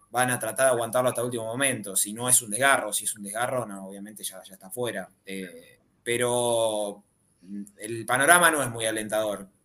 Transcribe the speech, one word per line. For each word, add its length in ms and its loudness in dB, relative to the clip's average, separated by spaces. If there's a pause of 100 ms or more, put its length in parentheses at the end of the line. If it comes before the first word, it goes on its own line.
van 220 2
a 80 0
tratar 280 2
de 60 6
aguantarlo 360 2
hasta 120 -2
el 40 0
último 200 -4
momento. 500 -2
Si 180 0
no 160 -4
es 120 4
un 100 -12
desgarro, 420 2
si 120 -6
es 100 -4
un 80 -14
desgarro, 420 -2
no, 220 -12
obviamente 360 -14
ya, 200 -12
ya 100 -20
está 160 -20
fuera. 380 -4 (180)
Eh, 540 -12 (240)
pero 1000 0 (760)
el 280 -8
panorama 460 6
no 100 0
es 80 -2
muy 160 -4
alentador. 640 -2 (180)